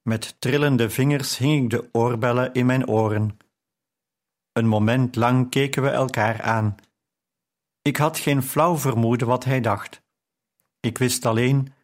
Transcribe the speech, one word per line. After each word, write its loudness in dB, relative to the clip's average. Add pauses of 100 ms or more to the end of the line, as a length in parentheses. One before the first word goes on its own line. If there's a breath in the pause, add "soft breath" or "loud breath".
Met -6
trillende 2
vingers -2
hing 0
ik -2
de -4
oorbellen 0
in 0
mijn 2
oren. 0 (1120)
Een 0
moment 2
lang 2
keken 0
we 2
elkaar -2
aan. 0 (1040)
Ik -2
had 0
geen 0
flauw 0
vermoeden 0
wat 0
hij -2
dacht. -4 (760)
Ik -4
wist -2
alleen 0 (100)